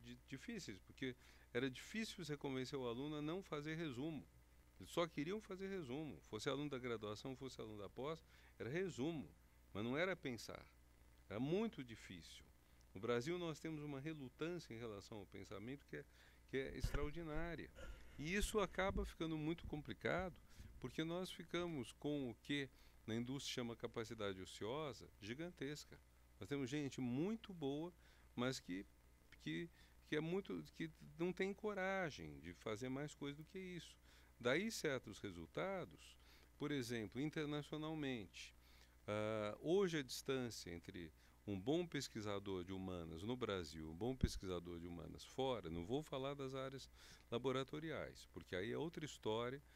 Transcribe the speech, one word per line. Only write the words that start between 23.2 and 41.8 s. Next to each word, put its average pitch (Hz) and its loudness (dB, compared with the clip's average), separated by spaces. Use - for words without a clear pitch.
chama 117 0
capacidade 110 0
ociosa 117 -2
gigantesca. 147 -4
Nós 101 -6
temos 139 2
gente 143 0
muito 170 2
boa, 156 0
mas 127 2
que, 95 -4
que, 165 -2
que 151 2
é 151 6
muito, 175 0
que 165 -4
não 175 4
tem 190 2
coragem 190 0
de 85 -6
fazer 113 -2
mais 139 0
coisa 143 -4
do 156 -10
que - -10
isso. 180 -6
Daí 160 6
certos 127 2
resultados, 120 -4
por 147 0
exemplo, 117 2
internacionalmente. 147 0
Ah, 107 4
hoje 170 6
a 143 2
distância 123 0
entre 85 -6
um 98 2
bom 160 4